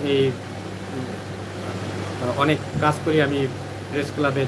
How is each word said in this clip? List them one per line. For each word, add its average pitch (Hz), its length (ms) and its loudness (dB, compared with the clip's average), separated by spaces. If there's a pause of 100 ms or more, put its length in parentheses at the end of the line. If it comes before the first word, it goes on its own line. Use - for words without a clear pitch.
এই, 139 240 4
আহ, - 2000 -4
অনেক 143 180 4 (220)
কাজ 151 140 4 (100)
করি। 156 180 6
আমি 139 240 4 (460)
প্রেস 147 220 0
ক্লাবে 143 340 2